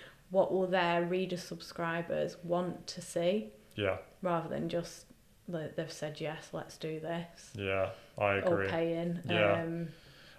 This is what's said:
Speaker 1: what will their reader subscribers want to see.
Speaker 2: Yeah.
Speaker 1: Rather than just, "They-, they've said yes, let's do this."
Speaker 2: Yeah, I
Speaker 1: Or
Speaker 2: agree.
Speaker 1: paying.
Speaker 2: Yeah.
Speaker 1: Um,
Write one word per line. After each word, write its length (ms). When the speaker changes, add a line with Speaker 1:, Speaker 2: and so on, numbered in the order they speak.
Speaker 1:
what 220
will 160
their 360
reader 340
subscribers 1080
want 440
to 140
see. 500
Speaker 2:
Yeah. 220
Speaker 1:
Rather 280
than 200
just, 360
"They-, 280
they've 160
said 300
yes, 320
let's 240
do 220
this." 540
Speaker 2:
Yeah, 380
I 220
Speaker 1:
Or 220
Speaker 2:
agree. 80
Speaker 1:
paying. 500
Speaker 2:
Yeah. 340
Speaker 1:
Um, 260